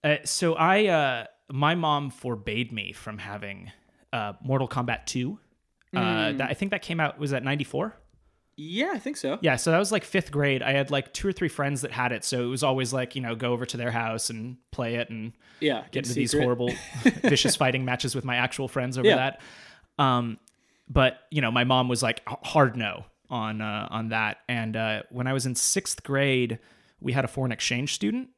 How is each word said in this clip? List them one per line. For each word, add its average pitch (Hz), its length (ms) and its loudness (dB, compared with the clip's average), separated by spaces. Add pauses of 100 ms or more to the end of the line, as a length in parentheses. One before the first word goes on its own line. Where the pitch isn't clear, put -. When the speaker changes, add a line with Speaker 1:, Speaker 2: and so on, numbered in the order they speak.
Speaker 1:
uh, 151 200 4
so 165 320 0
I, 190 320 4
uh, 135 380 2 (260)
my 147 240 2
mom 147 340 0
forbade 117 600 -4
me 101 220 -8
from 107 260 -12
having 98 520 -12 (420)
uh, 104 200 -4 (100)
Mortal 131 240 0
Kombat 123 380 -2
two. 131 340 -4 (560)
Uh, - 40 2
Speaker 2:
Mm. 110 380 2
Speaker 1:
that, 131 120 -2
I 147 40 -2
think 196 180 -2
that 196 100 -4
came 170 180 -4
out, 151 200 0
was 143 120 -2
that 127 120 -2
ninety-four? 147 520 -2 (680)
Speaker 2:
Yeah, 208 320 -2
I 247 60 -4
think 277 160 -6
so. 156 260 -4
Speaker 1:
Yeah, 147 140 4
so 165 160 0
that 165 80 6
was, 202 100 0
like, 208 140 0
fifth - 280 -2
grade. 143 300 2
I 135 120 0
had, 139 180 2
like, 135 220 -2
two - 160 -6
or - 20 0
three 180 160 -2
friends 139 360 -2
that 139 80 -6
had 123 200 0
it, 113 140 -4
so 123 180 0
it 120 40 0
was 127 140 -2
always, 131 300 2
like, 127 240 -4
you 131 60 -4
know, 117 120 -4
go 120 200 -2
over 120 120 -2
to - 120 -8
their 120 120 -2
house 113 400 -2
and 117 280 -8 (140)
play 120 240 -4
it 117 140 -4
and 113 220 -8 (300)
Speaker 2:
Yeah, 135 300 0
Speaker 1:
get 135 120 -2
Speaker 2:
in 120 60 -4
Speaker 1:
into 123 40 -2
these 120 180 0
Speaker 2:
secret. 147 120 4
Speaker 1:
horrible, 123 260 2 (340)
Speaker 2:
<laughs> - 0 - (200)
Speaker 1:
vicious 175 320 4
fighting 131 300 2
matches 123 300 -2
with 131 100 -4
my 123 100 0
actual 127 320 0
friends 127 300 -2
over 131 100 4
Speaker 2:
Yeah. 196 80 8
Speaker 1:
that. 131 260 0 (560)
Um, 123 420 2 (500)
but, 131 300 4 (120)
you 151 100 0
know, 113 100 2
my 120 120 4
mom 127 240 4
was 120 160 0
like, 117 260 -2
h-, - 140 -6
hard 135 320 4
no 101 300 -4 (240)
on, 110 320 -2
uh, 104 300 -4
on 113 180 -4
that. 110 300 0 (100)
And, 113 260 -2
uh, 110 340 -2
when 123 160 -4
I 131 60 0
was 131 140 0
in 127 100 -2
sixth - 480 -2
grade, 131 560 2 (400)
we 123 140 -2
had 135 100 2
a 120 60 -2
foreign 131 240 -2
exchange 127 400 -2
student 233 340 -2 (100)